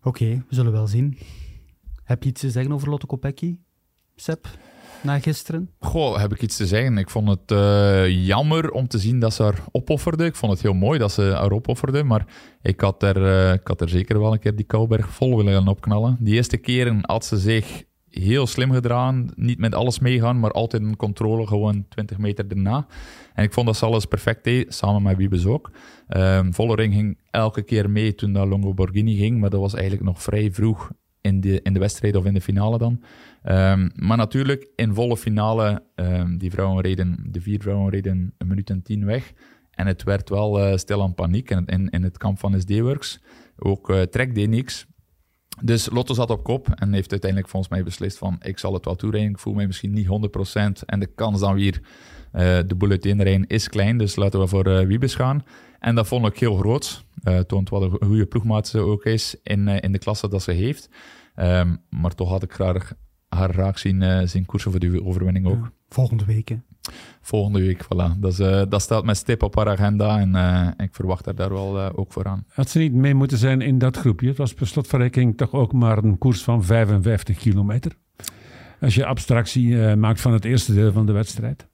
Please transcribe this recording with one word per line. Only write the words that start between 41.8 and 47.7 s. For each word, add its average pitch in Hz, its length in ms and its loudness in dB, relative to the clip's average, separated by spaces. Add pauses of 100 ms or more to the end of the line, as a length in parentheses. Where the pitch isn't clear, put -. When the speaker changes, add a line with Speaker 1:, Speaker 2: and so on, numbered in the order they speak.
Speaker 2:
in 87 120 -2
het 92 160 -4
kamp 98 200 -4
van 98 220 -2
S 90 40 -2
D 98 160 0
Works. 131 400 -4 (360)
Ook, - 340 -2
eh, 95 120 2
Trek 120 320 -2
deed 104 140 0
niks. - 380 -4 (760)
Dus 117 280 0
Lotto 123 240 -2
zat 117 160 -2
op 107 140 -4
kop 131 240 -4
en 101 240 0
heeft 98 180 -2
uiteindelijk 95 400 -2
volgens 95 220 -6